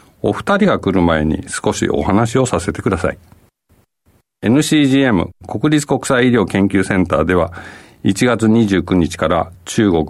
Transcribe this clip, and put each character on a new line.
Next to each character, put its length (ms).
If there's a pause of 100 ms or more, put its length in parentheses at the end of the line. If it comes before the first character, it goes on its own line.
(220)
お 100
二 260
人 100
が 120
来 120
る 100
前 240
に 240
少 240
し 160
お 140
話 340
を 80
さ 140
せ 120
て 120
く 80
だ 80
さ 120
い。 60 (1200)
エ 80
ヌ 120
シ 220
ー 20
ジ 140
ー 80
エ 40
ム、 200 (160)
国 280
立 120
国 180
際 220
医 20
療 160
研 220
究 160
セ 140
ン 100
タ 100
ー 80
で 80
は、 180 (520)
一 240
月 200
二 200
十 160
九 120
日 220
か 100
ら 240 (140)
中 260
国 180